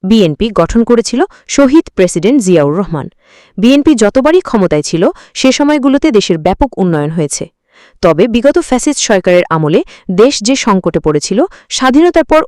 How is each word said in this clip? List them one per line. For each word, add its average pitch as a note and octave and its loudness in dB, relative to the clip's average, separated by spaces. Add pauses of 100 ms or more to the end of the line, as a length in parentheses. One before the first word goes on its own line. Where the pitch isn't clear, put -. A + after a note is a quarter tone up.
বিএনপি G3 0
গঠন F#3+ 0
করেছিল A#3+ -2 (240)
শহীদ C#4 2
প্রেসিডেন্ট F#3+ 0
জিয়াউর D#3+ 2
রহমান। D#3+ -6 (500)
বিএনপি C#4 2
যতবারই C4 2
ক্ষমতায় D#3+ -2
ছিল, E3+ -2 (260)
সে C4 0
সময়গুলোতে C#4+ 0
দেশের G3 0
ব্যাপক F#3+ -2
উন্নয়ন D#3+ -2
হয়েছে। D#3+ -6 (540)
তবে E3+ 2
বিগত A#3+ 0
ফ্যাসিস্ট C#4+ -2
সরকারের F3+ 0
আমলে D#3+ 0 (280)
দেশ A3 2
যে C4 0
সংকটে F3+ -2
পড়েছিল, D#3+ -2 (240)
স্বাধীনতার D4+ 2
পর D#4 2